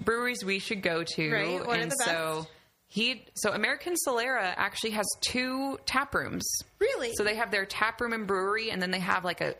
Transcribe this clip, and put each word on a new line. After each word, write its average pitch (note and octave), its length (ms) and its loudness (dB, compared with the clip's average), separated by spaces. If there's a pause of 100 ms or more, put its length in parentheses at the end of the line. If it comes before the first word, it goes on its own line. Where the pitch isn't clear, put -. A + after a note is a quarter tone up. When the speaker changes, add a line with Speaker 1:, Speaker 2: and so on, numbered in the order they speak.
Speaker 1:
breweries A#3 420 0
we G3 160 0
should G3 220 -4
go E3 240 2
to. D#3+ 260 0
Speaker 2:
Right, G3 360 0
what A#3+ 120 2
are - 40 0
Speaker 1:
And - 100 -2
Speaker 2:
the - 40 -2
Speaker 1:
so E3 420 0
Speaker 2:
best? D#3+ 100 -6 (400)
Speaker 1:
he, A#3+ 460 -2
so G#3 180 0
American C4 400 0 (160)
Solera A#3 480 0
actually G#3 360 -2
has G#3+ 120 0 (160)
two C4 640 0
tap C4+ 300 2
rooms. B2+ 340 -2 (300)
Speaker 2:
Really? F#4 380 2
Speaker 1:
So G#3 80 2
they G#3 100 2
have A3 160 0
their G3 160 2
tap A3 340 0
room A#3 140 0
and A3 120 -2
brewery, G3+ 440 2
and F#3 100 -2
then F3+ 100 0
they F#3 100 0
have, F#3 220 0
like, E3+ 200 -2
a, D#3 180 0